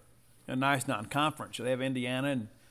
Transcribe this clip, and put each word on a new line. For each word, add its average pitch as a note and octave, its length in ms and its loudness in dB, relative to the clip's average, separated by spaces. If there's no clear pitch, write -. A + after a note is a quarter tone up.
a C3 80 -4
nice C3+ 320 2
non-conference. C3 680 0
They A#2+ 140 0
have B2+ 100 0
Indiana C3 480 0
and, B2 180 -2